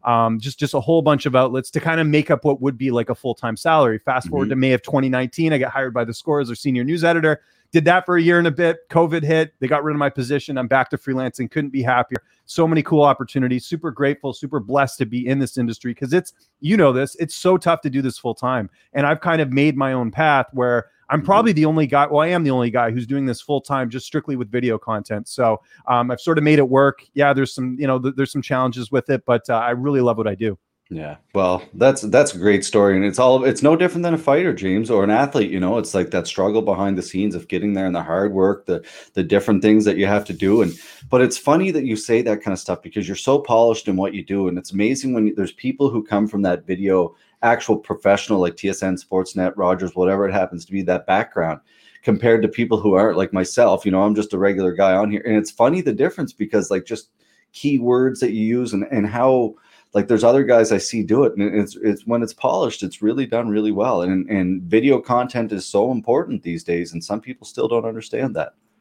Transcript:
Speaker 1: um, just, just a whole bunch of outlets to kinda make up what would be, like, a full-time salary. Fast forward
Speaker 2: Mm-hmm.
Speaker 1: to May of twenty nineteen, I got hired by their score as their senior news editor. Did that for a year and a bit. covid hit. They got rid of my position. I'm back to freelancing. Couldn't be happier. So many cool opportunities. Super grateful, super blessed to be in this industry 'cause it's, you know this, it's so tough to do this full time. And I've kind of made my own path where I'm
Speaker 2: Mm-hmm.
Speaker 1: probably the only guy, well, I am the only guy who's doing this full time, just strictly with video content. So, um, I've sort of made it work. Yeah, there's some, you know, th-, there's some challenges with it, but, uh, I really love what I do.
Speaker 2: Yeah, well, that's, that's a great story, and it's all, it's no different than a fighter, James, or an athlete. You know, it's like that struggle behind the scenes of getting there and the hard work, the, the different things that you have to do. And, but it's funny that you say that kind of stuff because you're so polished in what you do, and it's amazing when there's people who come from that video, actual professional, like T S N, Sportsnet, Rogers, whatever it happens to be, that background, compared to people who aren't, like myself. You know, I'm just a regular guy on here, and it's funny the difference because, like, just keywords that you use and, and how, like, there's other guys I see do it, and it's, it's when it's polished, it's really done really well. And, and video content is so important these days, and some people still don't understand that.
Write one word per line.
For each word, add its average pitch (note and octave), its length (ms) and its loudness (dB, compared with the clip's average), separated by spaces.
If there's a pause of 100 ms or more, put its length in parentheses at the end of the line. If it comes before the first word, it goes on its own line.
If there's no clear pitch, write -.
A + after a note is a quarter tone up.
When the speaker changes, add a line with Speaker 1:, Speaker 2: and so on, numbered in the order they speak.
Speaker 1:
um, A#2 360 0
just, C3 180 -12
just - 160 -4
a C#3 60 0
whole D#3+ 240 2
bunch D3 240 2
of B2+ 80 -2
outlets C3 360 2
to D#3+ 80 -2
kinda E3 240 0
make D3 280 2
up C#3+ 120 0
what C#3 160 0
would C3 160 -2
be, C3 140 -4
like, A#2+ 220 -2
a A2+ 40 -2
full-time A#2 400 -6
salary. C#3+ 440 2
Fast B2+ 300 -4
forward - 160 -2
Speaker 2:
Mm-hmm. G#2+ 40 -4
Speaker 1:
to C3+ 60 -2
May C3 180 2
of A#2+ 80 2
twenty C3+ 280 -2
nineteen, C3 440 -2
I C#3 60 0
got B2+ 140 -2
hired C3 200 -4
by A#2 120 -2
their A2+ 80 -8
score D3 260 -2
as C3+ 80 -2
their A#2 80 -8
senior B2 280 -2
news D#3+ 200 -2
editor. D#3+ 360 2 (320)
Did D#3+ 140 2
that F3 180 4
for F3+ 140 0
a E3+ 40 4
year E3+ 180 4
and E3+ 80 2
a D#3+ 40 2
bit. E3+ 380 -2
covid E3 320 2
hit. D#3+ 380 0
They C3 80 -4
got C#3+ 160 0
rid D3+ 100 -2
of D3 60 -2
my C#3+ 100 0
position. C3+ 480 -4
I'm B2+ 100 -4
back C3 220 2
to B2+ 80 -6
freelancing. C3 540 -6
Couldn't D3 180 -4
be C3 140 -4
happier. B2 340 0 (280)
So E3 220 0
many D#3+ 140 2
cool D3 220 2
opportunities. B2+ 600 0
Super E3 280 -8
grateful, C#3 420 -4
super C#3+ 260 -8
blessed B2+ 380 -2
to C3 80 -2
be A#2+ 220 -6
in C3+ 100 0
this C3+ 180 -4
industry A#2+ 380 -4
'cause B2+ 180 -6
it's, F3+ 220 0 (280)
you E3 140 2
know D#3 160 6
this, C3 260 -2
it's E3 180 -6
so F3+ 220 2
tough E3+ 240 0
to D3 100 -4
do C3+ 100 -2
this C3 160 -4
full A#2 160 -6
time. B2 380 -4 (220)
And C#3+ 120 0
I've D3+ 160 0
kind E3 180 0
of C#3 120 -2
made C#3 260 2
my C3+ 160 -2
own A#2+ 160 -2
path C#3+ 420 2
where B2 360 0 (240)
I'm D3 80 0
Speaker 2:
Mm-hmm. C#3+ 80 -6
Speaker 1:
probably G#3+ 240 4
the D3+ 140 2
only D#3 200 2
guy, C#3+ 220 2
well, D3 140 2
I E3 80 2
am F3 140 0
the C#3+ 60 2
only B2 220 0
guy A#2 180 0
who's A#2+ 160 -4
doing C3+ 220 -2
this A#2+ 120 -4
full C#3+ 220 -4
time, C3 300 -4
just B2 160 -10
strictly C#3+ 280 -6
with A#2+ 140 -6
video A#2 300 -2
content. G#2+ 480 -6
So, A2+ 340 0 (240)
um, B2 240 2
I've B2 120 -4
sort D#3+ 180 0
of D3+ 40 0
made D3+ 140 6
it C3+ 120 4
work. C3+ 440 2
Yeah, C#3+ 200 4
there's C3+ 200 -2
some, B2+ 260 -6
you D3 60 -2
know, C3 140 0
th-, B2+ 160 -4
there's C3 160 -2
some C#3 100 -4
challenges B2+ 500 -4
with C#3 200 -2
it, C3 160 -2
but, A#2+ 200 0
uh, A#2+ 100 0
I A#2+ 140 -2
really C3 300 0
love A#2+ 160 2
what A2 100 -2
I G2+ 60 -2
do. G2+ 240 -4 (340)
Speaker 2:
Yeah, D2+ 260 -12 (180)
well, F2+ 260 2 (140)
that's, C3+ 260 4
that's B2 320 2
a F2+ 60 -12
great G2 260 2
story, G2+ 300 4
and F#2+ 100 0
it's G2 140 -4
all, B2+ 240 4
it's B2+ 180 0
no D3+ 140 6
different F3 260 0
than E3+ 140 0
a - 20 -4
fighter, D#3+ 360 0
James, F#2+ 360 -2
or G#2 140 4
an G#2 80 2
athlete. B2 400 0
You F#2+ 80 -4
know, F#2 180 0
it's - 160 -6
like F2+ 160 -2
that F2 160 -4
struggle G#2 380 0
behind G2 340 -2
the F2+ 60 -6
scenes F#2+ 320 -4
of E2+ 120 -10
getting G2 260 -2
there F#2+ 120 -2
and F2+ 80 -2
the E2+ 80 -4
hard F#2+ 320 -2
work, F#2+ 320 0
the, E2+ 180 -4 (300)
the F#2 100 -2
different G2+ 380 2
things G#2+ 240 6
that G2+ 120 2
you G2 100 2
have G#2 180 0
to F#2 80 -10
do. G2 300 2
And, E2 100 -2 (380)
but B2+ 100 4
it's - 160 2
funny E3+ 320 2
that D#3 160 -2
you A2+ 100 -2
say A2+ 280 0
that G#2+ 180 -2
kind G2 120 -4
of F2 60 -6
stuff - 220 -6
because F2+ 260 -6
you're F#2+ 80 -6
so C3+ 220 0
polished A#2 500 2
in F#2+ 100 -2
what F#2+ 180 -2
you F#2 100 -10
do, G2 220 -2
and F2 100 -4
it's - 140 -12
amazing B2+ 420 -2
when G#2+ 220 0
there's F#2+ 160 -4
people C3 400 -2
who A2 120 -4
come G#2+ 240 0
from G#2 140 -4
that F2+ 240 -2
video, F#2+ 480 0 (300)
actual A#2 340 0
professional, G2+ 640 0
like F2 180 0
T G2+ 100 -6
S F#2+ 140 -6
N, F#2 140 -2
Sportsnet, F#2 600 -4
Rogers, F2+ 400 -2
whatever G2 320 2
it F#2 60 -2
happens F2+ 320 -4
to - 60 -16
be, G2 100 -4
that F#2 240 -2
background, F2+ 540 -2 (420)
compared A2+ 400 4
to A2 60 2
people A2+ 320 0
who G2 160 2
aren't, G2 200 4
like F#2 160 -2
myself. F#2+ 540 2
You G2+ 60 0
know, F#2 100 2
I'm G#2 140 2
just G#2 180 -4
a F#2 60 -2
regular F#2+ 340 0
guy F#2+ 220 4
on G#2 160 0
here, G#2 120 -4
and A2 120 0
it's G#2+ 160 0
funny D3+ 300 2
the C#3 120 -2
difference C#3+ 400 -2
because, G#2 380 -2
like, F#2+ 140 -4
just - 260 -12 (420)
keywords B2+ 680 0
that A#2+ 100 0
you A2 120 -2
use A#2+ 300 -2
and, G2+ 180 -2
and G#2+ 160 0
how, A#2+ 460 2 (400)
like, G#2 140 0
there's A2+ 160 2
other C3 200 6
guys A2+ 280 4
I G2+ 60 2
see A2 240 -4
do G#2+ 220 2
it, A#2 120 2
and G2+ 60 -2
it's, G2+ 360 -2
it's G#2 280 -2
when A#2 160 -2
it's A2 120 -6
polished, C3+ 500 -2
it's - 180 -10
really A#2+ 240 0
done A#2 240 -4
really G#2+ 220 0
well. G#2 320 0
And, F#2 260 -2
and F#2 320 -2
video A2+ 380 2
content B2 520 -2
is F#2+ 140 -8
so A2 260 0
important A#2+ 520 -2
these E2+ 200 -8
days, E2+ 300 -4
and E2+ 100 -10
some G#2+ 180 -8
people - 260 -18
still - 200 -4
don't A2+ 180 -2
understand A2+ 500 -6
that. D2+ 180 -6 (280)